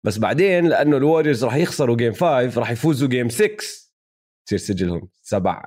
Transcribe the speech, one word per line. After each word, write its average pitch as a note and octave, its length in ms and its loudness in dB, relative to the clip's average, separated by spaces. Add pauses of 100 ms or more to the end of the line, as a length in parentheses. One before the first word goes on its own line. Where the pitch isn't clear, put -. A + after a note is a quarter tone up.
بس G#2+ 120 -4
بعدين، E3+ 480 2
لأنه D3 300 4
الواريورز D3 480 2
رح A#2 100 -2
يخسروا C#3+ 420 0
جيم A#2 160 0
فايف، B2+ 460 0
رح A2+ 120 -2
يفوزوا C3+ 380 0
جيم B2 200 0
سكس، - 680 -4 (520)
يصير G2+ 120 -2
سجلهم F2+ 540 -4
سبع F#2+ 540 -4